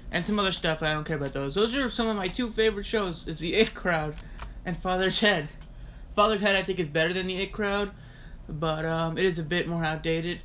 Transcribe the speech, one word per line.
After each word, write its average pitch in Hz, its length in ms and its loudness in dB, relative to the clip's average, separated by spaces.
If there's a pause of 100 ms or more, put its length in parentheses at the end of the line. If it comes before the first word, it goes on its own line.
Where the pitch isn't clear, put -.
(120)
and 175 140 0
some 208 140 2
other 190 120 2
stuff, 160 280 0
but 156 100 0
I 156 40 2
don't 151 120 -2
care 160 120 -2
about 139 160 -2
those. 139 220 -2
Those 226 200 2
are 269 140 0
some 226 180 0
of 220 80 0
my 190 120 -2
two 233 240 -2
favorite 220 340 2
shows, 190 420 -2
is 156 120 -6
the 165 160 -2
IT 220 180 4
Crowd 156 420 0 (500)
and 175 120 -2
Father 185 340 2
Ted. 180 380 2 (680)
Father 214 220 6
Ted, 196 180 4
I 190 80 4
think, 185 160 -2
is 165 80 2
better 160 240 2
than 185 160 -2
the 185 100 -2
IT 190 140 -4
Crowd, 202 400 0 (560)
but, 156 380 0
um, 165 320 0
it 180 80 4
is 175 140 2
a 165 40 -2
bit 170 240 0
more 170 160 0
outdated. 165 600 0